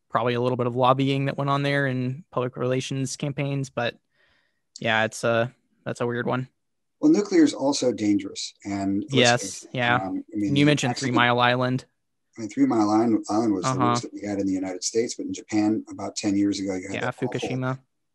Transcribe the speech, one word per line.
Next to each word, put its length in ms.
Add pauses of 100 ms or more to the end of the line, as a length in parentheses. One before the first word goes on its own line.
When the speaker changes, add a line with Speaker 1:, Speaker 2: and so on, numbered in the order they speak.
Speaker 1:
probably 260
a 60
little 160
bit 100
of 80
lobbying 500
that 120
went 120
on 140
there 240
in 440
public 240
relations 600
campaigns. 540
But 260 (840)
yeah, 240
it's 200
a, 300 (320)
that's 160
a 60
weird 200
one. 200 (540)
Speaker 2:
Well, 100
nuclear 320
is 100
also 380
dangerous. 600 (100)
And 400
let's 100
Speaker 1:
Yes, 280
Speaker 2:
face 220
it, 100
Speaker 1:
yeah. 240
Speaker 2:
um, 260 (100)
I 20
mean, 140
Speaker 1:
And 80
you 80
Speaker 2:
the 40
Speaker 1:
mentioned 280
Three 120
Speaker 2:
accident 60
Speaker 1:
Mile 240
Island. 460 (520)
Speaker 2:
I 40
mean, 80
Three 160
Mile 240
Island, 400
Island 240
was 120
Speaker 1:
Uh-huh. 100
Speaker 2:
the 40
worst 240
that 100
we 80
had 180
in 80
the 60
United 300
States, 320
but 100
in 80
Japan, 560
about 260
ten 200
years 240
ago, 160
you 120
had 80
Speaker 1:
Yeah, 60
Speaker 2:
that 140
awful 120
Speaker 1:
Fukushima. 520 (360)